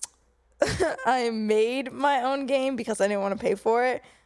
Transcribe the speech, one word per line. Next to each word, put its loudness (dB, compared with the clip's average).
<laughs> 0
I 2
made 0
my 0
own -2
game 0
because -4
I 2
didn't 0
wanna -2
pay 0
for 2
it. -2